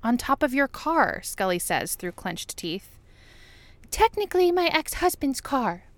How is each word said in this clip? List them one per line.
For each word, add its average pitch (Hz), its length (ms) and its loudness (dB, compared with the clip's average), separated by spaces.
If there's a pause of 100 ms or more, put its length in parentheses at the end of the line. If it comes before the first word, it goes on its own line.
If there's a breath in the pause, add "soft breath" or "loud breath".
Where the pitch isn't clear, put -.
on 233 140 2
top - 260 0
of 262 120 0
your 277 140 2
car," - 540 0
Scully 185 360 -2
says 165 360 -2
through 175 180 -8
clenched - 440 -10
teeth. 175 400 -8 (920 soft breath)
"Technically 381 600 2
my 349 180 2
ex-husband's 311 760 0
car." 214 420 -2 (140)